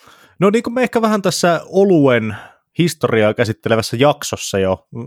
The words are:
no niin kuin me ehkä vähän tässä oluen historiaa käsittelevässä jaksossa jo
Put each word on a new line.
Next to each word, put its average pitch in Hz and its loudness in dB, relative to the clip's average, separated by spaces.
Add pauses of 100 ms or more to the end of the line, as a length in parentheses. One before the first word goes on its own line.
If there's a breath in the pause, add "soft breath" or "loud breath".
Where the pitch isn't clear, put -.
(380 soft breath)
no 190 2
niin 233 0
kuin 233 -8
me 254 -2
ehkä 226 -2
vähän 214 0
tässä 175 0
oluen 135 2 (420 loud breath)
historiaa 113 0
käsittelevässä 113 -2
jaksossa 139 -2
jo 95 -2 (200)